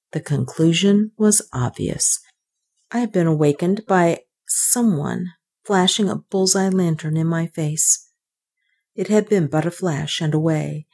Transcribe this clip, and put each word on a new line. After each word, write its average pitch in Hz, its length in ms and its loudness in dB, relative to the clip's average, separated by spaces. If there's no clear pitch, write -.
The 151 80 -6
conclusion 165 960 0
was 214 360 2
obvious. - 680 -4
I 233 60 -4
had 233 140 -2
been 175 140 2
awakened 156 640 2
by 170 320 2
someone 180 840 0
flashing 190 460 2
a - 60 -4
bullseye 190 520 0
lantern 160 480 0
in 160 100 0
my 165 200 -2
face. - 640 -4
It 190 140 -4
had 208 180 2
been 185 200 2
but 151 180 -2
a 170 60 -4
flash 151 500 -6
and 156 140 0
away. 151 600 -2